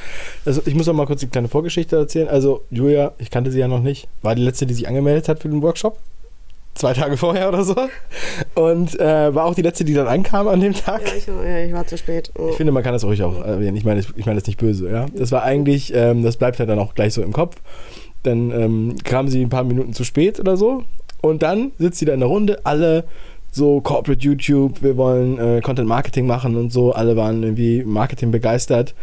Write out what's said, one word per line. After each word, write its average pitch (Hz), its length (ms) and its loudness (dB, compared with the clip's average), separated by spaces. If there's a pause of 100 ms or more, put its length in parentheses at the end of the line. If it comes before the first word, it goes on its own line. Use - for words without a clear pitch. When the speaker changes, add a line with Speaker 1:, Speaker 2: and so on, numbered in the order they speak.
(440)
Speaker 1:
also 139 220 0
ich 143 80 0
muss 160 120 2
noch 170 60 2
mal 147 140 0
kurz 143 140 -2
die 135 80 -4
kleine 120 200 -2
Vorgeschichte 165 480 -2
erzählen. 156 320 0
Also 135 420 2
Julia, 143 480 2
ich 117 120 -10
kannte 127 200 -2
sie 131 80 -2
ja 127 100 2
noch 127 120 0
nicht, 139 260 -4 (140)
war 113 140 0
die 120 80 0
letzte, 131 240 -2
die 120 80 -2
sich 117 120 -2
angemeldet 143 420 0
hat 156 100 0
für 156 100 -8
den 151 140 -2
Workshop. 170 360 -2 (760)
Zwei 127 180 0
Tage 143 240 0
vorher 185 320 0
oder 190 160 0
so. 175 120 -2 (800)
Und, 170 440 2
äh, 151 360 2
war 160 100 2
auch 170 100 0
die 170 80 0
letzte, 170 220 0
die 151 100 2
dann 139 120 2
ankam 190 420 4
an 185 120 4
dem 196 140 2
Tag. 208 320 -2
Speaker 2:
Ja, - 100 -2
ich, - 100 0
ja, 180 400 0
ich 175 60 4
war 175 140 2
zu 170 100 -2
spät. 165 400 -2
Oh. - 140 -2
Speaker 1:
Ich - 60 -2
finde, 156 160 2
man 127 100 2
kann 123 100 0
das 113 120 0
ruhig 101 180 2
auch 90 220 0
erwähnen. 101 320 -2
Ich 107 80 -4
meine, 104 160 2
ich, 101 160 -4
ich 104 100 -4
meine 107 120 0
das - 80 -4
nicht 101 120 -2
böse, 98 320 0
ja. 113 240 -2
Das 123 180 -2
war 127 100 0
eigentlich, 139 520 0
ähm, 120 280 4
das 117 140 2
bleibt 123 220 0
halt 113 100 -2
dann 104 100 2
auch 98 160 -2
gleich 107 200 0
so 107 80 0
im 98 100 0
Kopf. 170 240 -2 (640)
Dann, 120 280 0
ähm, 113 540 0
kam 135 240 0
sie 131 140 2
ein 120 80 0
paar 127 140 0
Minuten 123 280 0
zu 123 120 -4
spät 180 360 0
oder 190 160 2
so. 240 260 2 (380)
Und 156 220 0
dann 214 360 0
sitzt 175 200 0
sie - 60 0
da 151 80 2
in 131 80 0
der 123 80 2
Runde, 202 360 2
alle 160 400 2 (460)
so 143 300 4
Corporate 127 420 0
YouTube, 139 600 2
wir 135 140 2
wollen, 127 420 2
äh, 117 220 2
Content 127 280 -2
Marketing 123 380 0
machen 120 300 0
und 117 160 -2
so. 123 200 4
Alle 113 240 2
waren 110 260 0
irgendwie 117 420 0
Marketing 107 460 -2
begeistert. 120 720 0